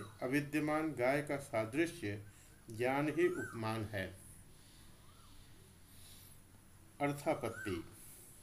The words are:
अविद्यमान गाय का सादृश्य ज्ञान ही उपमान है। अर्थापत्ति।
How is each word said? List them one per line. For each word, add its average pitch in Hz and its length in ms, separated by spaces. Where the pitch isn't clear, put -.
अविद्यमान 151 680
गाय 131 300
का 147 160
सादृश्य 110 840
ज्ञान 135 320
ही 170 180
उपमान 110 560
है। 95 340
अर्थापत्ति। 117 840